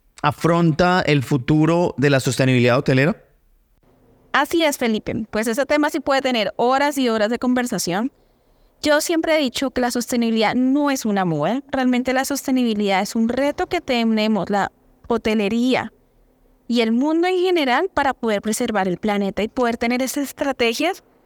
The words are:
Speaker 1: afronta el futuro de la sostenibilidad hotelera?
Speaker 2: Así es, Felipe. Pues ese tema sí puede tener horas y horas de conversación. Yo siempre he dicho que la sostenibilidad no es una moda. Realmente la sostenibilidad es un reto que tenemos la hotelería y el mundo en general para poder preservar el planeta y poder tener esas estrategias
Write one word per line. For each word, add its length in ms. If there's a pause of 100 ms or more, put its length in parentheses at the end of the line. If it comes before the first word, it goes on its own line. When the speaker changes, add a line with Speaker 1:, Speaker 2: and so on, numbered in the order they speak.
(220)
Speaker 1:
afronta 800
el 220
futuro 720
de 140
la 100
sostenibilidad 580
hotelera? 380 (1160)
Speaker 2:
Así 300
es, 160
Felipe. 520
Pues 160
ese 200
tema 240
sí 100
puede 200
tener 360
horas 420
y 100
horas 220
de 80
conversación. 720 (720)
Yo 180
siempre 360
he 20
dicho 320
que 100
la 100
sostenibilidad 640
no 360
es 140
una 200
moda. 460
Realmente 420
la 120
sostenibilidad 800
es 120
un 140
reto 380
que 140
tenemos 680
la 240 (360)
hotelería 840 (760)
y 140
el 100
mundo 340
en 120
general 540
para 220
poder 260
preservar 460
el 120
planeta 440
y 60
poder 280
tener 260
esas 220
estrategias 800 (240)